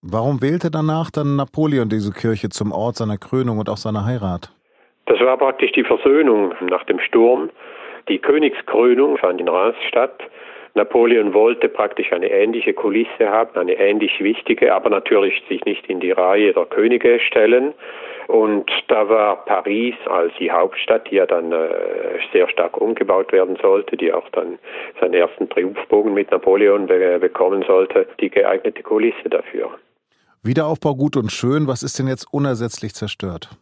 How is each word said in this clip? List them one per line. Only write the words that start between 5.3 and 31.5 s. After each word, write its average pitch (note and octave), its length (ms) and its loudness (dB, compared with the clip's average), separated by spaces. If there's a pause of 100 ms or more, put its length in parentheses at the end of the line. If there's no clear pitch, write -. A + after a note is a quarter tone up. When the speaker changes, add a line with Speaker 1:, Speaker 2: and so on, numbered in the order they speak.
Speaker 2:
praktisch C3 360 0
die - 120 2
Versöhnung B2 760 2
nach F2+ 240 -2
dem F#2+ 140 -2
Sturm. B2 520 4 (580)
Die C#3+ 100 -2
Königskrönung C#3 1000 2
fand F2+ 200 0
in F2 100 -2
Reims F#2 280 0 (100)
statt. B2 320 -2 (540)
Napoleon A2+ 640 2
wollte A2+ 340 4
praktisch - 420 -2
eine F2+ 200 -2
ähnliche G#2+ 420 2
Kulisse A2 560 0
haben, A2 300 0
eine F2+ 160 0
ähnlich G#2 460 0
wichtige, A2+ 540 2
aber G2 140 0
natürlich G2 580 2
sich - 200 -6
nicht G2+ 220 -6
in F#2 120 -4
die F2+ 100 -2
Reihe F#2 440 2
der F2 100 2
Könige A#2 560 2
stellen. B2 540 2 (540)
Und G#2+ 420 2 (180)
da G#2+ 220 2
war G#2 340 2
Paris G#2 500 -2 (120)
als E2+ 340 0
die F2 100 -4
Hauptstadt, F#2 600 0
die G2 60 0
ja F#2 100 4
dann, E2 260 -2
äh, E2 160 0 (640)
sehr F2+ 160 2
stark - 300 -2
umgebaut G2 520 0
werden F#2 300 2
sollte, G2 380 0
die E2 120 0
auch E2+ 220 -4
dann F2 260 -6 (420)
seinen F2+ 140 0
ersten - 360 0
Triumphbogen G2+ 640 0
mit G2 160 -2
Napoleon G2 560 2
be-, F2+ 320 2
bekommen F#2 480 0
sollte, F#2+ 420 2 (120)
die G2 100 -2
geeignete G2 520 0
Kulisse A2 460 -2
dafür. - 420 -6 (720)
Speaker 1:
Wiederaufbau D3+ 520 -2
gut C#3 220 -2
und G#2+ 140 -2
schön, C#3 380 -2